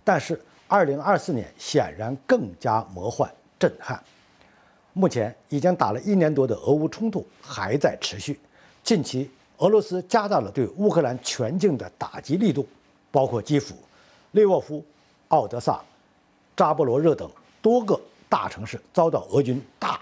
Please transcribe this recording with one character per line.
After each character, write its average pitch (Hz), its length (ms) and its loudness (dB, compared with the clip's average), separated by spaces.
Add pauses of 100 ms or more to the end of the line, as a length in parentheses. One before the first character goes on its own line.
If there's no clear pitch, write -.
但 180 160 2
是 156 180 -6 (300)
二 202 160 2
零 143 180 -2
二 185 160 2
四 - 140 -6
年 113 260 -6
显 98 400 -2
然 113 160 -6 (140)
更 160 320 0
加 113 340 0
魔 90 160 -6
幻 - 220 -2 (260)
震 165 220 2
撼。 - 180 -10 (920)
目 185 160 2
前 117 260 -2 (140)
已 147 100 -4
经 175 200 2
打 107 160 0
了 131 80 -4
一 202 140 0
年 156 200 4
多 135 100 4
的 117 80 -2
俄 123 200 0
乌 156 160 2
冲 226 200 -4
突 - 160 -6 (160)
还 - 360 -4
在 208 240 0
持 - 180 -8
续， 143 180 -8 (460)
近 202 180 2
期 131 300 -6 (280)
俄 175 100 4
罗 214 120 6
斯 180 200 -4
加 208 260 0
大 185 140 2
了 98 100 -8
对 123 240 0
乌 202 140 2
克 165 120 2
兰 127 220 -2
全 127 340 -4
境 165 200 2
的 92 200 -10
打 - 220 -10
击 143 160 -4
力 196 160 2
度， 135 160 -2 (420)
包 135 160 2
括 120 160 -2
基 147 160 0
辅、 - 180 -4 (560)
利 208 120 6
沃 185 160 4
夫、 147 240 -10 (460)
奥 135 180 4
德 120 140 -8
萨、 - 180 -2 (760)
扎 156 160 4
波 151 120 2
罗 123 140 2
热 156 160 4
等 - 160 -12 (300)
多 233 240 4
个 202 120 2 (300)
大 117 220 0
城 107 180 -12
市 - 100 -12 (160)
遭 165 160 4
到 143 220 -2
俄 135 100 4
军 127 220 -2 (160)
大 - 220 -4